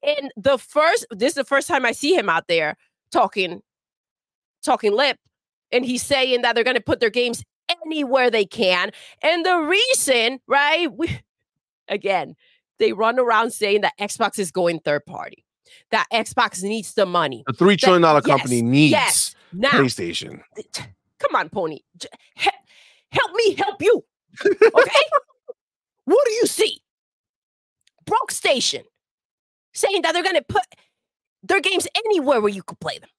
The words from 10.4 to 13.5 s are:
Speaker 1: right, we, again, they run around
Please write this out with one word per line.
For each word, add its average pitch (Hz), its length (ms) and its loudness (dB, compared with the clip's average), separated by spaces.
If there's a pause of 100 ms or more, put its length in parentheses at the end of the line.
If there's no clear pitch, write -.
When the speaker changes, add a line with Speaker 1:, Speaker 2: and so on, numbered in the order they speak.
Speaker 1:
right, 294 480 0
we, 302 240 -6 (720)
again, 185 460 -4 (440)
they 220 140 2
run 226 260 0
around 233 340 0